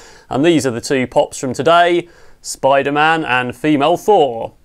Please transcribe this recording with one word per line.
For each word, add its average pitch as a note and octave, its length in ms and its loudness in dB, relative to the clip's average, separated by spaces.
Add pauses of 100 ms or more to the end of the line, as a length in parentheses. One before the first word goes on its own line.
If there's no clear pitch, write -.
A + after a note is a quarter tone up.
(280)
And C3+ 160 -2
these D#3+ 220 2
are A#2+ 60 -2
the A#2 80 -6
two C3 260 -4
Pops - 320 -2
from B2+ 160 -6
today, F3 520 2 (360)
Spider-Man D3 840 0
and B2 320 -4
female D#3 400 0
Thor. C#3+ 560 0 (120)